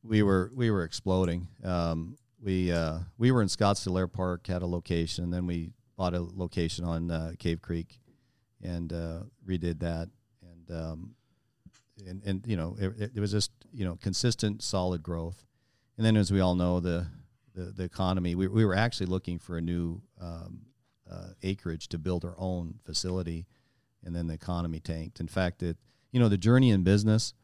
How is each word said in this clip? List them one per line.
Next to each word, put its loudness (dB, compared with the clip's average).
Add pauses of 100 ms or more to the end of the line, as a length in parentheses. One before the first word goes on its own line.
We 6
were, 4
we 2
were 2
exploding. 0 (160)
Um, -2 (260)
we, 0
uh, 0 (200)
we 4
were 4
in 2
Scottsdale 2
Air 0
Park, -4
had -2
a -4
location, -2
and -4
then -2
we -4 (240)
bought 0
a 0
location -4
on, -2
uh, -4
Cave -2
Creek -6 (640)
and, -6
uh, -6 (280)
redid -2
that. -4 (320)
And, -20
um, -8 (920)
and, -12
and, -4
you 0
know, -4
it, -2
it, -6
it -4
was 0
just, 0 (200)
you -6
know, -4
consistent, 0
solid -2
growth. -6 (520)
And 2
then, 6
as 4
we 6
all 6
know, 4
the, 0 (480)
the, -10
the -8
economy, 0
we, 2
we 4
were 2
actually 0
looking -2
for -8
a -2
new, -2 (180)
um, -12 (500)
uh, -12 (160)
acreage -4
to -4
build -2
our -10
own -4
facility, -4 (580)
and -8
then -2
the -4
economy -4
tanked. -8
In -6
fact, -2
it, -4 (340)
you 2
know, 8
the 4
journey 6
in 6
business 6 (100)